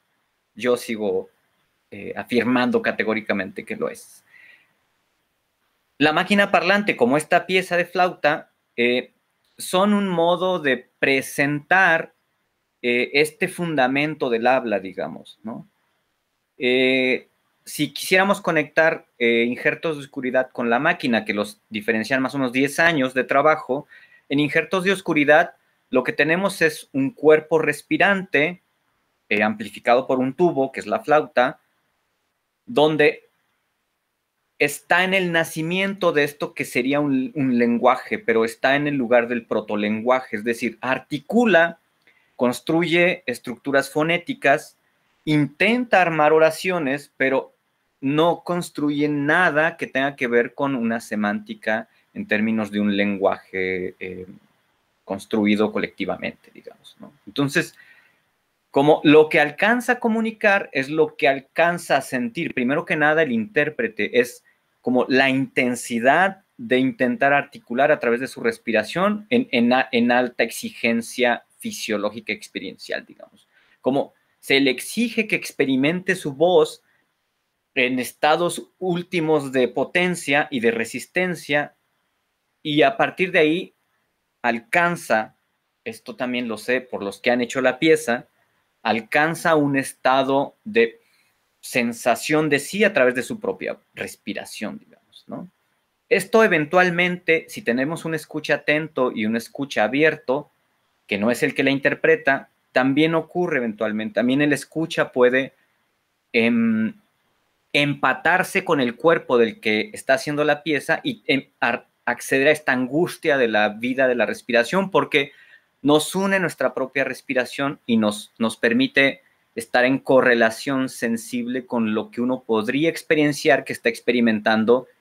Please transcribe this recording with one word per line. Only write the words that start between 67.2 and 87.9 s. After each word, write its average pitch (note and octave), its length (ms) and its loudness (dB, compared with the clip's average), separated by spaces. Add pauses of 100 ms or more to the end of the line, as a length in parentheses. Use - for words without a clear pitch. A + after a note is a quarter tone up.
articular C#3 580 0
a D3 80 2
través A#2+ 220 0
de C3 80 -8
su - 120 -16
respiración A#2+ 920 -2
en, B2+ 200 2
en A#2+ 220 2
a-, B2+ 180 2
en A#2+ 220 2
alta A#2+ 320 0
exigencia A#2 1000 -4 (140)
fisiológica G#2+ 720 -6
experiencial, - 720 -10
digamos. - 420 -20 (320)
Como C3+ 320 -2 (260)
se C#3 220 0
le C3+ 100 2
exige A3 560 -4
que - 100 -4
experimente D3 760 -2
su C#3+ 200 -8
voz D#3 480 2 (920)
en B2+ 240 0
estados E3 720 -2 (100)
últimos D#3+ 760 -2
de B2+ 160 2
potencia D3+ 800 -2
y C3+ 100 -4
de A2+ 100 2
resistencia, C#3+ 1040 -4 (880)
y D3+ 200 0
a C#3 140 2
partir F3 360 -2
de F#3 60 2
ahí D#3+ 360 0 (680)
alcanza, B2 920 -2 (500)
esto A2+ 300 -14
también B2 320 -6
lo A2 120 -6
sé B2+ 220 -2
por G2+ 220 -12
los G2+ 180 -10
que B2 120 0
han B2 80 2
hecho A#2+ 200 -4
la B2+ 180 0
pieza, D#3 500 2 (540)